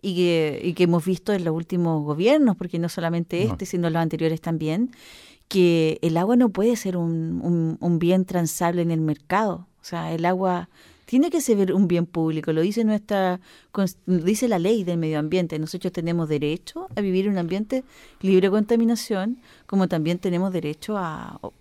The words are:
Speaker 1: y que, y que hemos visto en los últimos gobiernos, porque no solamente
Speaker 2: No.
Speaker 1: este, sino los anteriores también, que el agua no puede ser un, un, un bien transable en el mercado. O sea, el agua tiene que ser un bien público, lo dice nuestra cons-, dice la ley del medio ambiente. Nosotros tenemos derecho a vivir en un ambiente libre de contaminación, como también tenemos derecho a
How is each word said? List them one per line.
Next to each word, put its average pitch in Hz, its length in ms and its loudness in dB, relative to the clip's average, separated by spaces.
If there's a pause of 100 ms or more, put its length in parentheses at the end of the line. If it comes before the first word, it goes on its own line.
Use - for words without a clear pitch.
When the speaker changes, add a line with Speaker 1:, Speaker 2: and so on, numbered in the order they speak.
Speaker 1:
y 190 140 -4
que, 165 500 2
y 175 80 0
que 180 120 2
hemos 170 200 4
visto 190 300 -2
en 185 100 -2
los 160 100 0
últimos 165 480 0
gobiernos, 202 540 4
porque 175 220 -6
no 170 100 -2
solamente 170 560 -2
Speaker 2:
No. 220 80 -2
Speaker 1:
este, - 140 -6
sino 175 240 -2
los 165 100 0
anteriores 160 400 -2
también, 165 500 -2 (580)
que 165 520 4
el 165 160 0
agua 202 200 2
no 240 120 6
puede 220 280 0
ser 190 200 -4
un, 165 460 -2
un, 165 360 0
un 175 200 0
bien 185 260 2
transable 175 560 -2
en 170 100 0
el 160 120 0
mercado. 180 640 -2 (160)
O - 20 -20
sea, 165 300 -8
el 165 100 -4
agua 180 460 0 (340)
tiene 277 240 2
que 320 140 0
ser 202 320 2
un 190 140 4
bien 170 180 0
público, 160 460 -2
lo 160 100 0
dice 214 220 0
nuestra 202 560 0 (320)
cons-, 190 240 -2 (100)
dice 185 420 0
la 190 120 0
ley 202 240 0
del 175 120 -2
medio 156 220 -2
ambiente. 160 400 -2
Nosotros 175 340 -6
tenemos 170 360 -2
derecho 151 580 -4 (100)
a 220 60 -4
vivir 190 240 0
en 208 60 0
un 190 60 -2
ambiente 202 440 -4 (400)
libre 185 240 4
de 190 60 4
contaminación, 226 880 0 (280)
como 190 220 2
también 170 320 0
tenemos 185 320 0
derecho 160 440 -6
a 165 440 -8 (200)